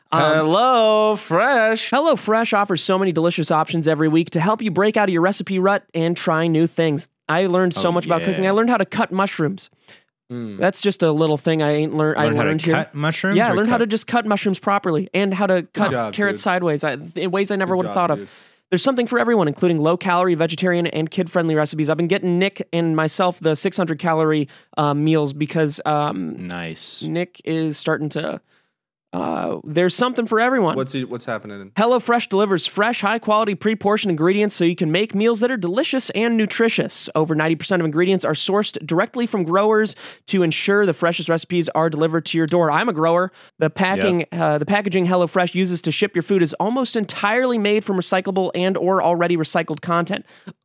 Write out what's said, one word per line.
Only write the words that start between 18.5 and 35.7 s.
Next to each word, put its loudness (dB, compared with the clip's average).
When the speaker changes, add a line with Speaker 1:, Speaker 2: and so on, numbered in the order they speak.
Speaker 1:
There's 2
something 2
for -2
everyone, 2
including 2
low-calorie, 2
vegetarian, 0
and -4
kid-friendly -2
recipes. 0
I've 0
been 0
getting 0
Nick -2
and 0
myself 0
the 2
six -4
hundred -2
calorie, 2
uh, 2
meals 2
because, -2
um, -4
Speaker 3:
Nice. -10
Speaker 1:
Nick -6
is -2
starting -2
to -6
uh, -4
there's 0
something -2
for 0
everyone. 2
Speaker 2:
What's -6
he, -4
what's -10
happening? -10
Speaker 1:
HelloFresh 0
delivers 0
fresh, -2
high-quality, 0
pre-portioned -2
ingredients 0
so 0
you 2
can 0
make -2
meals 2
that 0
are -4
delicious -2